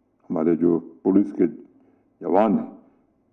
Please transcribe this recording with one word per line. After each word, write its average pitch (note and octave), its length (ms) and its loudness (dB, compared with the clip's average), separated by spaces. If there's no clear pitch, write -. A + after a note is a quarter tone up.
हमारे E2 260 0
जो E2+ 240 2
पुलिस G2 280 2
के - 160 0
जवान F2+ 320 2
हैं, - 180 -4